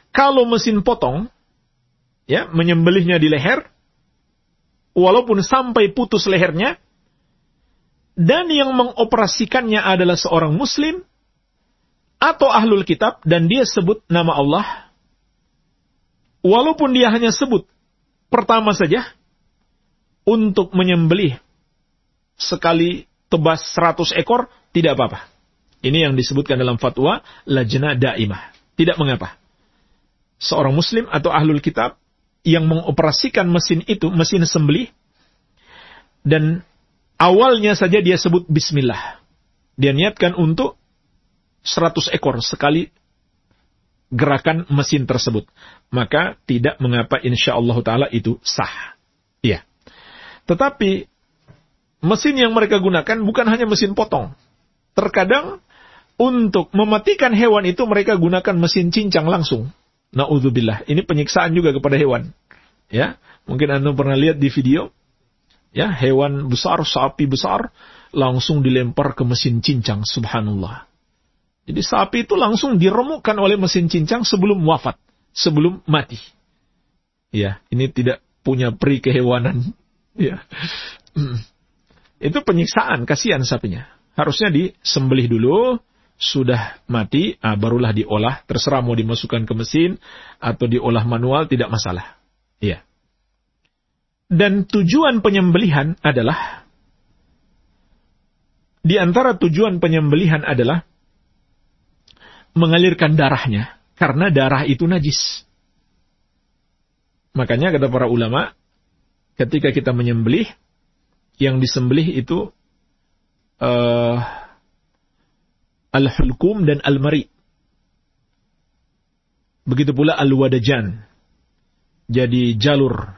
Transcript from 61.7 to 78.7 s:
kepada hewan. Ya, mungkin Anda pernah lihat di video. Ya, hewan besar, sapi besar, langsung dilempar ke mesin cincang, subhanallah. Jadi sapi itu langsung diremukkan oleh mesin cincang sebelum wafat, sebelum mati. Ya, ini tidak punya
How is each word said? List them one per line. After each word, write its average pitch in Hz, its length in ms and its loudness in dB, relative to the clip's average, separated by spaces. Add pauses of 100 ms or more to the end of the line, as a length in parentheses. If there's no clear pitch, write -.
kepada 135 240 0
hewan. 127 400 -2 (560)
Ya, 135 240 -2 (320)
mungkin 139 240 -2
Anda 139 240 0
pernah 135 240 0
lihat 151 180 2
di 139 140 0
video. 139 400 0 (800)
Ya, 151 160 -2
hewan 139 640 0
besar, 165 320 0
sapi 135 480 -2
besar, 190 400 -4 (400)
langsung 131 480 0
dilempar 127 560 0
ke - 80 -4
mesin 120 400 -2
cincang, 110 400 -2
subhanallah. 107 800 -6 (800)
Jadi - 160 -6
sapi 233 480 -2
itu 415 80 -2
langsung 240 400 0
diremukkan 214 640 0
oleh 196 160 2
mesin 185 320 0
cincang 180 400 -2
sebelum 202 400 2
wafat, 143 320 -2 (320)
sebelum 170 560 0
mati. 147 320 -2 (1120)
Ya, 101 400 -4
ini 127 160 0
tidak 127 320 -2 (240)
punya 127 320 -2